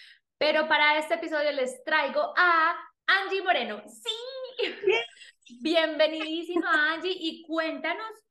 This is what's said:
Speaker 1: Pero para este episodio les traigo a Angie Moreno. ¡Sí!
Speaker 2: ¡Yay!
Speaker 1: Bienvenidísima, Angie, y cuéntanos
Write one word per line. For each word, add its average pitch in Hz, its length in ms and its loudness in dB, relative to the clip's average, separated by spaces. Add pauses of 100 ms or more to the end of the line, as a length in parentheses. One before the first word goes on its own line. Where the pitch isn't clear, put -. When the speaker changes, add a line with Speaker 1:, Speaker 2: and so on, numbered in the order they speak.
(380)
Speaker 1:
Pero 311 300 2
para 302 320 4
este 330 160 -2
episodio 302 360 -2
les 262 320 -4
traigo 302 540 0
a 339 380 4 (320)
Angie 381 340 2
Moreno. 247 460 0
¡Sí! 480 760 -10 (240)
Speaker 2:
¡Yay! 440 720 -4
Speaker 1:
Bienvenidísima, 320 1300 0
Angie, 339 220 -4
y - 320 -8
cuéntanos 320 640 -4 (200)